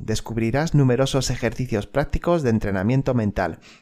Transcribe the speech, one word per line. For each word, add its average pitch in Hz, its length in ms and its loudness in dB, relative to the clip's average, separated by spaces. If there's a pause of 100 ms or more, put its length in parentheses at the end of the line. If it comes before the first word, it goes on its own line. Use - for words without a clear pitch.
Descubrirás 113 720 -2
numerosos 131 560 2
ejercicios 117 560 -2
prácticos 160 560 0
de 123 80 2
entrenamiento 113 640 0
mental 98 460 -2 (220)